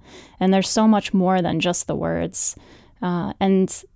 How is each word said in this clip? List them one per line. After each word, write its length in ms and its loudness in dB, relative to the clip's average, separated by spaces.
and 120 2
there's 160 2
so 180 2
much 260 2
more 300 2
than 180 -2
just 260 -4
the 100 -6
words. 600 -4
Uh, 400 -4
and 440 0